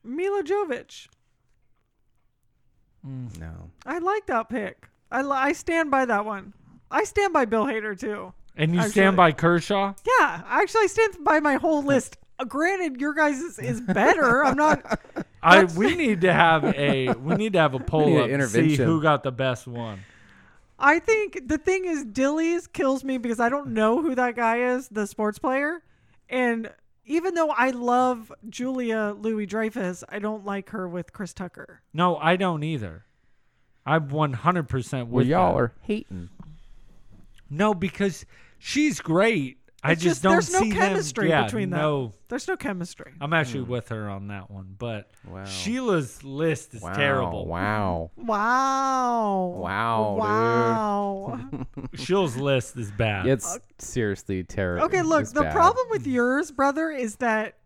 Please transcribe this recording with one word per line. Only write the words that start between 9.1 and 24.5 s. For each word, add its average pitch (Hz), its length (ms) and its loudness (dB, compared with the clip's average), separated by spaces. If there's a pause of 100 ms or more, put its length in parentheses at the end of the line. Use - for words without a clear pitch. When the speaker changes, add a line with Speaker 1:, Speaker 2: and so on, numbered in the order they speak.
Speaker 2:
by 175 140 8
Kershaw? 196 600 0 (260)
Speaker 1:
Yeah, 208 280 2
actually, 392 360 2
I 370 40 2
stand 403 360 0
by 311 160 4
my 294 160 2
whole 302 280 2
list. 277 340 0 (220)
Uh, 254 60 -6
granted, 311 560 -2
your 294 120 -2
guys' 294 260 2
is, 330 200 -10
is 226 220 -6
better. 262 640 4
I'm 269 120 2
not. 294 420 2 (240)
Speaker 2:
<laughs> - 200 -16
I, 180 180 10
Speaker 1:
that's 170 140 2
Speaker 2:
we 262 200 2
need 220 260 0
to 180 100 6
have 165 320 6
a, 139 500 0
we 139 220 -2
need 214 180 -2
to 180 60 4
have 147 140 4
a 131 40 -4
Speaker 3:
<laughs> - 20 -4
We 131 40 -8
need - 40 -8
Speaker 2:
poll 151 200 2
Speaker 3:
an 151 140 6
Speaker 2:
up - 60 0
to - 0 -
see 131 60 -2 (260)
Speaker 3:
intervention. 139 260 4
Speaker 2:
who 160 160 2
got 151 220 2
the 131 80 -2
best 127 360 -4
one. 117 320 -10 (800)
Speaker 1:
I 294 200 4
think 392 480 -2
the 302 100 0
thing 370 280 -2
is, 302 200 -4
Dilly's 302 640 0
kills 269 360 -2
me 262 140 -4
because 233 220 -4
I 233 100 2
don't 277 200 -4
know 220 320 2
who 302 140 -2
that 247 200 0
guy 233 220 0 (180)